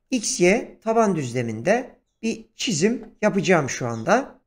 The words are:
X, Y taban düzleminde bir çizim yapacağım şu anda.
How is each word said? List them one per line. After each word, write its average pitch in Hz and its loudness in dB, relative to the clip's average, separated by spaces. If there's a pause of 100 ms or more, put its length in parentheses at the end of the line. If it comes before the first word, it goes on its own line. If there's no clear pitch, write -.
(100)
X, - -4
Y 196 2
taban 220 2
düzleminde 123 -2 (320)
bir 226 -4 (120)
çizim 214 0 (180)
yapacağım 170 2
şu - -6
anda. 120 -2